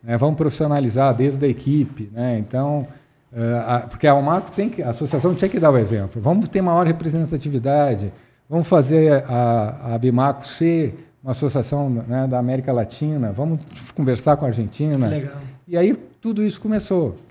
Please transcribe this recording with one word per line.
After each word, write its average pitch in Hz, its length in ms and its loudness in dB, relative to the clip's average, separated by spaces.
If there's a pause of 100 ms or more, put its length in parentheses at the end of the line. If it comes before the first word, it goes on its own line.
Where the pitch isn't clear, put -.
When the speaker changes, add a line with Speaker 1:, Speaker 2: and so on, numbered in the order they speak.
Speaker 1:
Né? 117 140 -2
Vamos 143 200 2
profissionalizar 139 760 2
desde 135 300 0
a 143 40 4
equipe, 131 640 -2
né? 120 240 -2
Então, 135 480 -2 (480)
eh, 117 320 -2
a, 120 140 0
porque - 260 -4
a 143 60 8
Almaco 151 400 2
tem 202 180 -2
que, - 120 -8
a 123 80 -4
associação 147 440 0
tinha 190 160 0
que - 100 -2
dar 160 100 6
o 135 60 6
exemplo. 104 460 0
Vamos 175 260 2
ter 190 140 0
maior 175 240 4
representatividade, 147 1300 0 (360)
vamos 160 180 0
fazer 151 600 4
a, 120 680 0
a 117 40 -2
Bimaco 127 480 2
ser 165 580 0 (180)
uma 131 100 -6
associação, 139 580 -2
né, 123 380 -2
da 127 100 0
América 131 340 -2
Latina, 120 600 -2
vamos 147 260 -2 (360)
conversar 135 420 2
com 147 80 -4
a 135 40 0
Argentina. 127 600 -2
Speaker 2:
Que 156 60 -2
legal. 139 220 -8 (300)
Speaker 1:
E 175 100 -4
aí 190 180 4 (260)
tudo 214 220 -2
isso 208 180 -2
começou. 190 560 -2 (140)